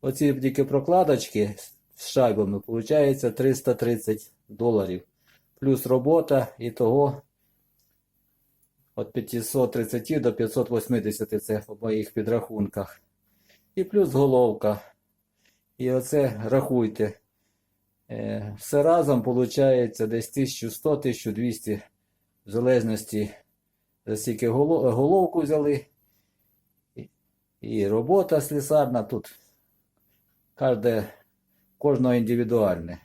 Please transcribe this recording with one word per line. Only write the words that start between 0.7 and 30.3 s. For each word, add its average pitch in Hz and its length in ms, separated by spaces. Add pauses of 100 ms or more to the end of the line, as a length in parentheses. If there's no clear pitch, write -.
з - 120
шайбами, 107 520
получається, 135 720
триста 131 420
тридцять 113 580 (180)
доларів. 101 540 (560)
Плюс 135 260
робота, 135 640 (120)
і 117 120
того 131 500 (1800)
від 104 140
п'ятсот 120 600
тридцяти 120 480
до 117 140
п'ятсот 117 360
восьмидесяти, 107 720
це 107 280
по 107 140
моїх 107 320
підрахунках. 107 880 (760)
І 190 80
плюс 185 300
головка. 123 680 (960)
І 123 140
оце 127 540
рахуйте. 113 720 (920)
Е, 107 500
все 147 240
разом 151 380
получається 123 840
десь 113 220
тисяча 131 400
сто, 147 280
тисяча 123 340
двісті, 110 500 (640)
в 98 60
залежності, 110 800 (760)
за 107 120
скільки 113 320
голо-, 139 420
головку 170 500
взяли. 147 440 (1120)
І, 135 140 (520)
і 110 260
робота 151 540
слісарна, 139 600
тут - 360 (1160)